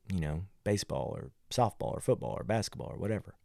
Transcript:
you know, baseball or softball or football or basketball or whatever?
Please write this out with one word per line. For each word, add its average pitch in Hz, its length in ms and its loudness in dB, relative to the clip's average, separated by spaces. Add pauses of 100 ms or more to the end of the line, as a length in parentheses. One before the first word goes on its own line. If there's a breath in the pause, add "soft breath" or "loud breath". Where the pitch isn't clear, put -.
(120)
you 90 80 2
know, 78 220 0 (220)
baseball 85 520 0
or - 140 -8 (200)
softball - 440 2
or - 60 -4
football - 380 2
or - 60 -4
basketball 104 480 -2
or - 60 -8
whatever? 104 460 -2